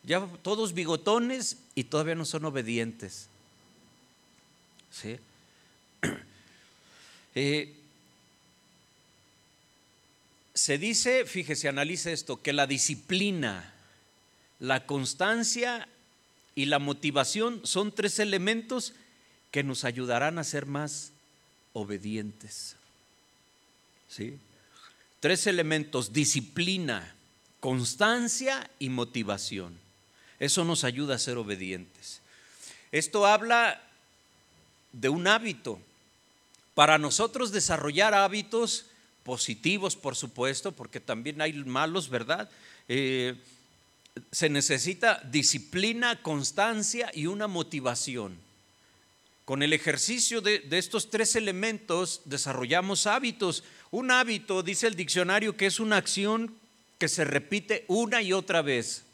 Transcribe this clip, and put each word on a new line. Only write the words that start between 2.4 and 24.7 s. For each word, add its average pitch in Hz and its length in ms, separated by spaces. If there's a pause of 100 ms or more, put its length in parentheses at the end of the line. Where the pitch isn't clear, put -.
obedientes. 117 800 (1600)
¿Sí? 110 260 (840)
<clears throat> - 60 (1300)
Eh, 147 320 (2750)
se 147 240
dice, 240 460
fíjese, 151 440
analice 151 420
esto, 139 300
que 147 100
la 143 140
disciplina, 139 1080 (840)
la 127 280
constancia 226 1000 (680)
y 139 100
la 143 140
motivación 143 840
son 208 300
tres 202 240
elementos 220 760 (580)
que 143 100
nos 135 220
ayudarán 127 560
a 151 40
ser 143 220
más 143 460 (640)
obedientes. 104 1000 (1300)
¿Sí? 131 300 (800)